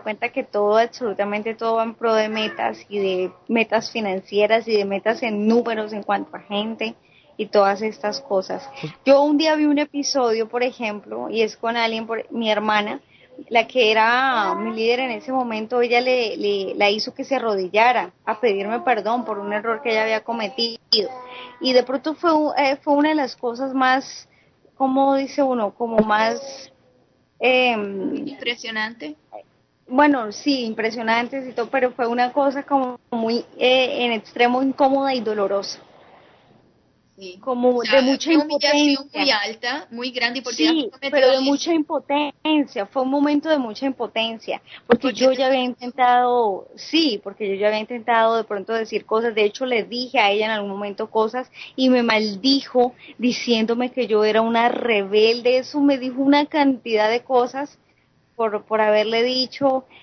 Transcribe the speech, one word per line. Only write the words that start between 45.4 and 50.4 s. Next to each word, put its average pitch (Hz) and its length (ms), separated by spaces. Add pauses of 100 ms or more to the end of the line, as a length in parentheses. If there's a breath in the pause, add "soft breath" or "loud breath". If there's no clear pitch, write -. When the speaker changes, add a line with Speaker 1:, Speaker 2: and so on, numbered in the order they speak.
Speaker 1:
había 262 120
Speaker 3:
sientes? 254 240
Speaker 1:
intentado, 247 840 (100)
sí, 311 460
porque 202 260
yo 196 60
ya 202 120
había 214 120
intentado 226 580
de 220 80
pronto 202 280
decir 220 320
cosas, 220 300
de 214 80
hecho 208 240
le 233 160
dije 240 360
a 202 120
ella 214 140